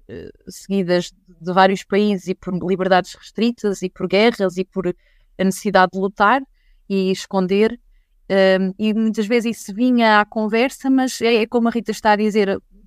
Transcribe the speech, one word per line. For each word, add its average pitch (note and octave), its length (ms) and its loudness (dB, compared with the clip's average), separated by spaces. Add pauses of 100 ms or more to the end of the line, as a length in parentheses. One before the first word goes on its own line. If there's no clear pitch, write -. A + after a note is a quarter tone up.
eh, - 220 -16 (180)
seguidas F3+ 640 -2 (300)
de E3+ 100 -8
vários F#3+ 320 2
países G3+ 440 -2
e F#3 80 -4
por - 180 -10
liberdades F#3 600 -2
restritas G#3+ 680 -4
e F#3 80 -6
por - 180 -8
guerras G3 500 0
e F#3 60 -4
por F3+ 240 -6
a - 560 -10
necessidade F#3 500 2
de F#3+ 60 -6
lutar G#3 440 0 (440)
e F#3+ 240 -2
esconder, G3 680 -2 (500)
ehm, F#3+ 480 2
e G#3+ 160 -2
muitas A3 320 -2
vezes A3+ 320 -2
isso - 160 -16
vinha A3+ 460 2
à G#3+ 60 2
conversa, A3+ 640 -2
mas C4 300 0
é, A3+ 200 2
é A#3 60 -2
como A#3 220 0
a - 20 -4
Rita A3+ 180 -6
está G#3+ 220 0
a G#3 60 6
dizer, G3 440 0 (260)